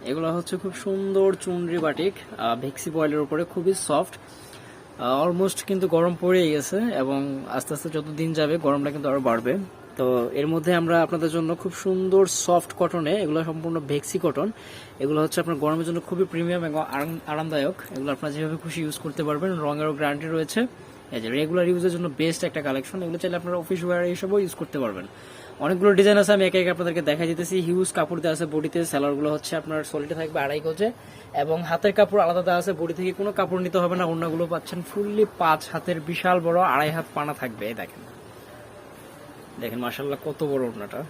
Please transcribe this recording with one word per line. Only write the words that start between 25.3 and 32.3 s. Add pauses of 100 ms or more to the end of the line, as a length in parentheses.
অনেকগুলো
ডিজাইন
আছে,
আমি
একে
একে
আপনাদেরকে
দেখাই
দিতেছি।
হিউজ
কাপড়
দেওয়া
আছে
বডিতে,
সেলারগুলো
হচ্ছে
আপনার
সলিডে
থাকবে
আড়াই
গজে (420)
এবং
হাতের
কাপড়
আলাদা